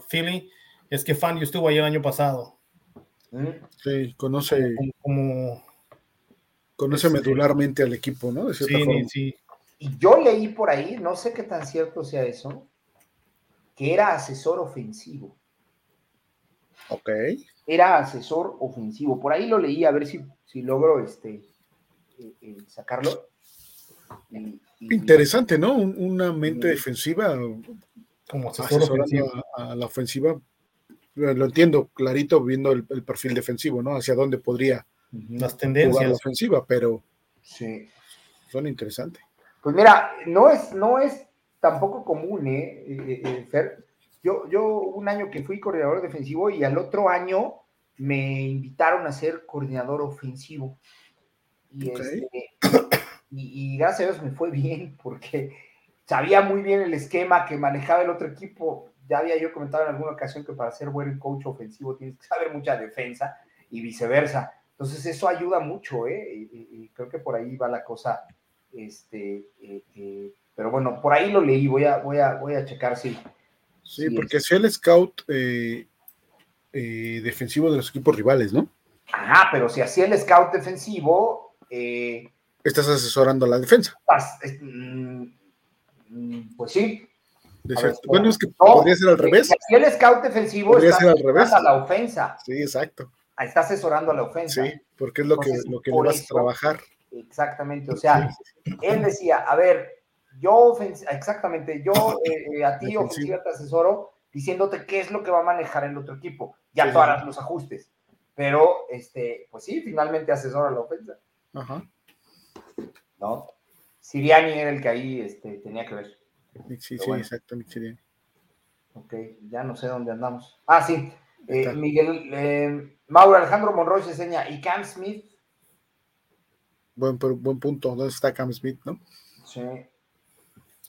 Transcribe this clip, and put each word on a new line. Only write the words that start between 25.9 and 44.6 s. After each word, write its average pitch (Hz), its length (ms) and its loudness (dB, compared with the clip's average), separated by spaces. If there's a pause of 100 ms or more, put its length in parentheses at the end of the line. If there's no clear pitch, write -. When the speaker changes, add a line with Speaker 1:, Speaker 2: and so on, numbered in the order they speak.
Speaker 3:
una 185 340 -2
mente 156 360 -2
Speaker 2:
Ujú. 160 80 0
Speaker 3:
defensiva 160 580 -4 (960)
Speaker 1:
Como 127 200 -8
asesor 131 160 -8 (160)
Speaker 3:
asesorando 139 220 2
Speaker 1:
ofensivo. 139 280 0 (240)
Speaker 3:
a, 120 160 -10
a 120 40 -10
la 120 100 -6
ofensiva. 139 540 -2 (760)
Lo, 143 180 0
lo 131 120 0
entiendo 147 480 4
clarito 139 480 2
viendo 135 300 0
el, 123 180 -2
el 131 120 -8
perfil 127 320 -6
defensivo, 123 480 -4
¿no? 139 140 -4
Hacia 127 180 -2
dónde 131 240 0
podría 123 480 -2 (260)
Speaker 2:
Ujú. 113 220 -14
Speaker 1:
Las 120 60 -6
Speaker 3:
jugar 127 120 -4
la - 40 -18
Speaker 1:
tendencias. 135 560 2
Speaker 3:
ofensiva, 135 540 -2
pero 117 360 0 (380)
Speaker 2:
Sí. - 480 -14 (640)
Speaker 3:
son 139 160 -6
interesantes. 127 560 -10 (400)
Speaker 2:
Pues 147 120 -2
mira, 202 360 10 (160)
no 202 240 8
es, - 240 0
no 220 240 2
es 277 280 -2 (340)
tampoco 196 440 0
común, 165 420 -6
¿eh? 143 400 -6
Eh, 139 100 -12 (120)
eh, 127 160 -8
eh, 127 260 -8
Fer. - 360 -4 (360)
Yo, 190 280 -2
yo 208 160 0 (120)